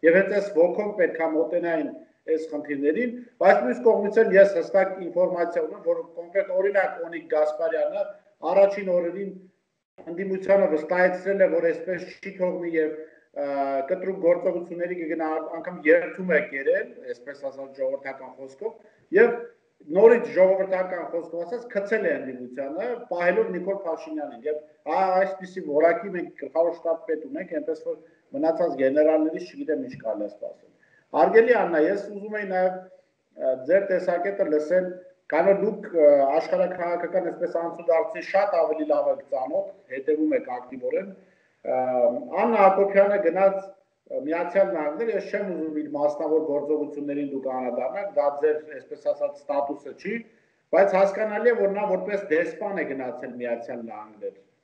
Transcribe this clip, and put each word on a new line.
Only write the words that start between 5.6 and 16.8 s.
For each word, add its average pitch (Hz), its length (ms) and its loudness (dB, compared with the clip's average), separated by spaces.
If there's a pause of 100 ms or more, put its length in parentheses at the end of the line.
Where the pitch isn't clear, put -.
ունեմ, 202 200 -10
որ - 240 -2
կոնկրետ 175 440 -6
օրինակ 190 480 0
Օնիկ 165 280 -10
Գասպարյանը 151 760 0 (400)
առաջին 196 460 4
օրերին 180 420 -2 (680)
ընդդիմությանը 190 680 0
վստահեցրել 180 720 0
է, 185 100 6
որ 165 200 2
այսպես 175 400 -4
չի - 240 -14
թողնի 175 400 -4
և, 156 180 0 (360)
ը, 143 200 -6 (380)
կտրուկ 185 340 -4
գործողությունների 175 800 0
կգնա, 160 300 -4 (200)
անգամ 165 320 -10
երդում 175 480 2
է 151 160 4
կերել, 165 460 -2 (120)